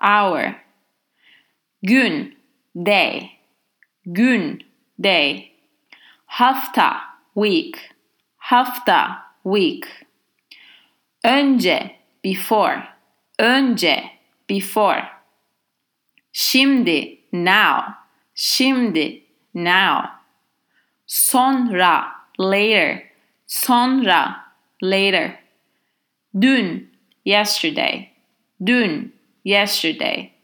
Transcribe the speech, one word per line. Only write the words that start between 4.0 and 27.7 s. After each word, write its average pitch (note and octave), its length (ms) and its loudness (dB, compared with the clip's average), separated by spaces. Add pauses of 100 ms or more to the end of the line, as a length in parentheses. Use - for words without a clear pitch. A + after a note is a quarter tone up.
Gün, G#3+ 520 0 (360)
day. F3+ 520 -2 (760)
Hafta, - 760 0 (340)
week. G3+ 540 -2 (480)
Hafta, G#3 840 0 (240)
week. F#3+ 420 -2 (1400)
Önce, B3 680 2 (300)
before. F#3+ 640 -2 (560)
Önce, A#3+ 680 2 (380)
before. G3 600 -2 (1300)
Şimdi, A#3+ 840 0 (120)
now. F3 520 2 (520)
Şimdi, A#3+ 880 0 (300)
now. F3 560 2 (960)
Sonra, A#3+ 1080 0 (280)
later. G3 640 0 (440)
Sonra, A#3+ 880 0 (460)
later. F#3+ 640 0 (960)
Dün, A#3 500 0 (340)
yesterday. G3 840 -2 (560)